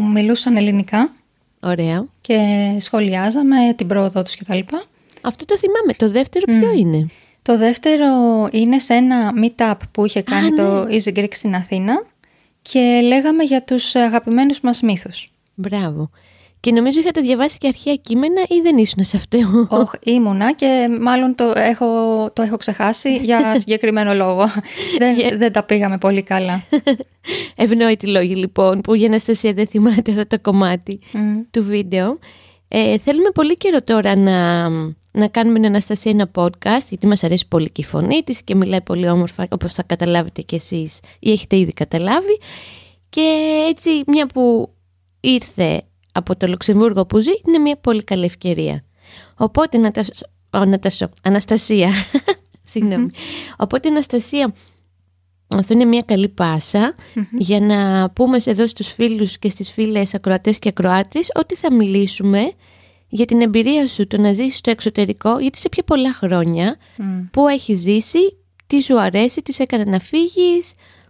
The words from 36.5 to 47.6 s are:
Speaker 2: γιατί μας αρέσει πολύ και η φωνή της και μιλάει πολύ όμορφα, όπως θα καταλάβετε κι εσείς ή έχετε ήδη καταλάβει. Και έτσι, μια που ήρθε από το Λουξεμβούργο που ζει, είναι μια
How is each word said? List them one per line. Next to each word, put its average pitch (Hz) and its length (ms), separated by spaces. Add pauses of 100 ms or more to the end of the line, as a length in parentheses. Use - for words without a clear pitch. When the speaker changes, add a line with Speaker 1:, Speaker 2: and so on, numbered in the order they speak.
Speaker 2:
γιατί - 180
μας 208 180
αρέσει 180 240
πολύ 160 220
και - 100
η 147 40
φωνή 196 400
της 247 180
και 196 120
μιλάει 190 260
πολύ 180 280
όμορφα, 175 420
όπως 175 220
θα - 100
καταλάβετε 170 600
κι - 120
εσείς 160 440 (200)
ή - 140
έχετε 202 240
ήδη 180 160
καταλάβει. 311 640 (720)
Και 311 140 (440)
έτσι, 320 380
μια 294 200
που 240 460 (480)
ήρθε 175 600 (300)
από 180 240
το 185 100
Λουξεμβούργο 190 600
που 208 120
ζει, 226 120 (160)
είναι 330 120
μια 294 180